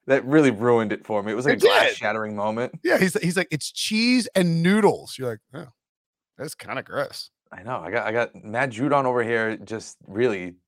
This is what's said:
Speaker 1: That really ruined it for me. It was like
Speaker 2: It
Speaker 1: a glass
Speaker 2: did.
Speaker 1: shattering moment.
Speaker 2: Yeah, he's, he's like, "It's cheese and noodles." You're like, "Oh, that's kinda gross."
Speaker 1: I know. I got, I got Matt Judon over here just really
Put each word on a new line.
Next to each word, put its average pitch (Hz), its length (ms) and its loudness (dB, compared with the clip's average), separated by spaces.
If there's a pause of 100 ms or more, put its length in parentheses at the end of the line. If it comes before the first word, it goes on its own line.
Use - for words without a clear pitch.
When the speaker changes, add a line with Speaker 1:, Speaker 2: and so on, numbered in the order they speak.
Speaker 1:
That 131 160 2
really 143 260 6
ruined 113 420 2
it - 140 -8
for 104 160 -2
me. 107 80 -4
It 104 60 -2
was 127 100 -2
like 262 80 4
Speaker 2:
It 208 80 -2
Speaker 1:
a 392 40 6
glass - 240 6
Speaker 2:
did. - 60 -8
Speaker 1:
shattering 107 380 -4
moment. 107 380 -4 (100)
Speaker 2:
Yeah, 320 160 2
he's, 185 240 2
he's 170 140 0
like, 180 160 0
"It's - 180 -6
cheese 233 640 0
and 165 300 2
noodles." 180 520 2
You're 127 140 -6
like, 110 100 -10 (140)
"Oh, 147 140 -14 (680)
that's 143 200 -12
kinda - 260 -10
gross." - 480 -8 (220)
Speaker 1:
I - 100 -20
know. 120 160 -8
I 87 140 -8
got, 110 120 -2
I 107 60 -4
got 117 240 -2 (100)
Matt 120 260 -2
Judon 139 340 0
over 123 180 2
here 113 360 -2
just 104 380 -12 (120)
really 95 480 -2 (120)